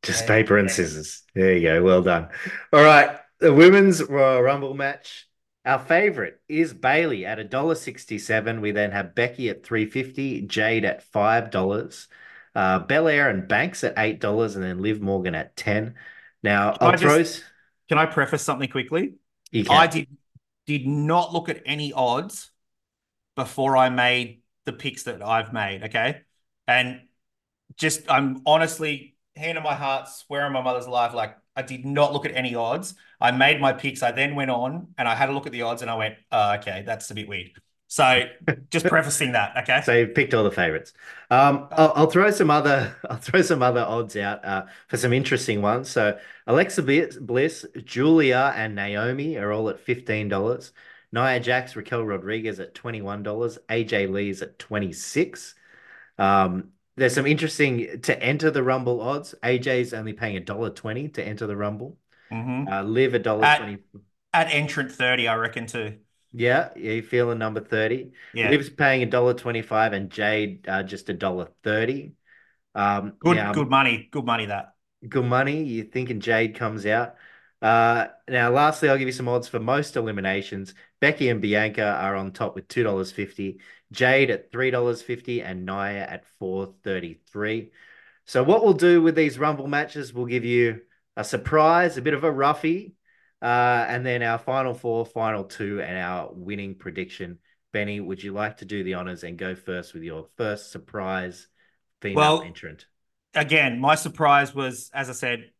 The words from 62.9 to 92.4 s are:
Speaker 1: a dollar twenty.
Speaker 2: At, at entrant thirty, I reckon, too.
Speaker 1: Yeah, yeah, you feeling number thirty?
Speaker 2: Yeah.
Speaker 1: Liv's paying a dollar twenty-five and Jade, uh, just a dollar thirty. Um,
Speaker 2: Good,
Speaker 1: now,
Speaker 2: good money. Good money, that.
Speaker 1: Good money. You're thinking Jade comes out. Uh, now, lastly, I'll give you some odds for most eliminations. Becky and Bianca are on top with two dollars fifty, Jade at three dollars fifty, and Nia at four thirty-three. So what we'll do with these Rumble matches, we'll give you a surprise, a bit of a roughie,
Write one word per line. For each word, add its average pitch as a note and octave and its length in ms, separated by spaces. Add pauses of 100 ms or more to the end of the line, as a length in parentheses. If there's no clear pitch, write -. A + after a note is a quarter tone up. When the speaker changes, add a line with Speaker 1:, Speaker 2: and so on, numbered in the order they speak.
Speaker 1:
a A#2+ 60
dollar A2+ 380
twenty. G#2 200 (560)
Speaker 2:
At, E3 140
at D#3 60
entrant D3 400
thirty, B2 340
I A2+ 80
reckon, A2+ 320
too. G#2+ 300 (340)
Speaker 1:
Yeah, B2 460
yeah, G#2+ 160
you A2+ 80
feeling A#2+ 360
number A2 220
thirty? A2 520 (220)
Speaker 2:
Yeah. A2+ 160
Speaker 1:
Liv's C#3 200
paying C3 340
a A#2+ 40
dollar B2 260
twenty-five A2+ 580
and G2 180
Jade, G#2+ 600
uh, F#2+ 140
just F#2+ 260
a G2+ 40
dollar F2+ 360 (140)
thirty. A#2+ 500 (600)
Um, G2+ 460
Speaker 2:
Good, E3+ 180
Speaker 1:
now, G#2 160
Speaker 2:
good C#3+ 160
money. B2 420
Good C3+ 140
money, A#2 220
that. G2+ 260 (340)
Speaker 1:
Good B2 180
money. C3+ 380
You're A2+ 220
thinking B2 360
Jade A2+ 340
comes G#2+ 300
out. A2+ 300 (460)
Uh, A2+ 460 (200)
now, B2 240
lastly, D3+ 380
I'll C3+ 80
give C3+ 100
you B2 60
some B2+ 160
odds B2 180
for A#2+ 120
most C3+ 360
eliminations. G2 800 (260)
Becky C#3+ 300
and G#2+ 120
Bianca G#2+ 440 (160)
are G2 140
on G2 160
top G#2+ 240
with F#2+ 120
two B2 160
dollars G2 280
fifty, G2 480 (320)
Jade B2+ 380
at - 220
three B2+ 200
dollars A#2+ 300
fifty, A#2+ 400
and F#2 240
Nia G2 420
at - 180 (120)
four F#2+ 360 (100)
thirty-three. G2+ 880 (540)
So B2+ 180
what G#3 200
we'll G3+ 100
do E3+ 280
with D#3+ 140
these D3 240
Rumble C#3+ 280
matches, C#3+ 460
we'll B2 120
give A#2+ 180
you A#2+ 380 (340)
a A2 80
surprise, D#3 760
a B2+ 40
bit D3+ 120
of C#3 120
a D#3+ 60
roughie, D#3+ 640 (460)